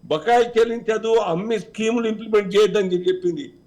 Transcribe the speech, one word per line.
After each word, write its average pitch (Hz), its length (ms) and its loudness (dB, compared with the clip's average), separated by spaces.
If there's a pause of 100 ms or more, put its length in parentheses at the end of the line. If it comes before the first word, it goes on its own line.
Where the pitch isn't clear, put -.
బకాయి 226 540 2
చెల్లించదు, 226 560 0
అమ్మి 208 440 0
స్కీములు 226 480 -4
ఇంప్లిమెంట్ 214 480 -2
చేయొద్దని 196 380 2
చెప్పి 175 160 0
చెప్పింది 170 440 -4 (140)